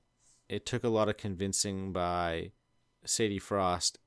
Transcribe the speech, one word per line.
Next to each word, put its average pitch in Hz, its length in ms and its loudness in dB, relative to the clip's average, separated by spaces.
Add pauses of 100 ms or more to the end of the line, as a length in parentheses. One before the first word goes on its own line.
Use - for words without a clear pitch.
(480)
it - 180 -6
took 123 180 -2
a 123 40 2
lot 110 200 4
of 107 80 0
convincing 95 760 -2
by 87 600 0 (520)
Sadie 101 340 0
Frost 92 680 0